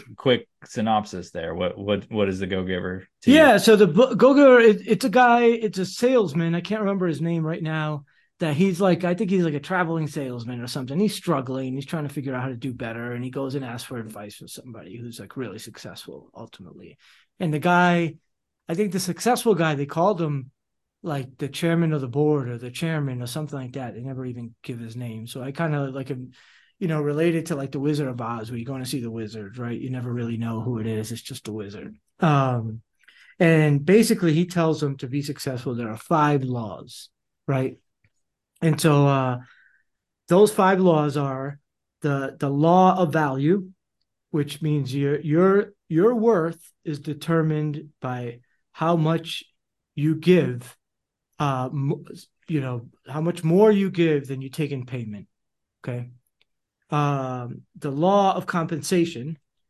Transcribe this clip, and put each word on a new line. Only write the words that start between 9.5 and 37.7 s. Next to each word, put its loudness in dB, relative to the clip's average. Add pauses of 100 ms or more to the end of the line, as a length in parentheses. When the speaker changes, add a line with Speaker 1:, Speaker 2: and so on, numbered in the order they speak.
Speaker 2:
a -4
traveling -2
salesman -10
or -10
something. -6
He's 0
struggling. -4
He's -8
trying -6
to -14
figure -6
out -6
how -6
to -8
do -10
better. -10
And -8
he -8
goes -8
and -6
asks -12
for -10
advice -14
from -20
somebody -18
who's, -14
like, -16
really -10
successful -18
ultimately. -20 (420)
And -2
the -2
guy, 2 (520)
I -6
think -2
the -2
successful 0
guy, 0
they -4
called 0
him, -6 (500)
like, -8
the -6
chairman 0
of -2
the -8
board 0
or -8
the -12
chairman -4
or -8
something -8
like -12
that. -8
They -14
never -10
even -12
give -10
his -14
name. -12
So -12
I -10
kinda, -2
like, -8
am, -10 (480)
you -4
know, -2
related 0
to, -4
like, -8
the -6
Wizard -2
of -8
Oz, -8
where -8
you're -8
gonna -8
see -6
the -6
wizard, -10
right? -6
You -8
never -6
really -4
know -4
who -4
it -4
is. -6
It's -12
just -14
the -10
wizard. -12 (260)
Um, 0 (580)
and 4
basically 4
he 2
tells 0
them -4
to -12
be -4
successful, -6
there -6
are -10
five 2
laws, -8 (360)
right? -2 (840)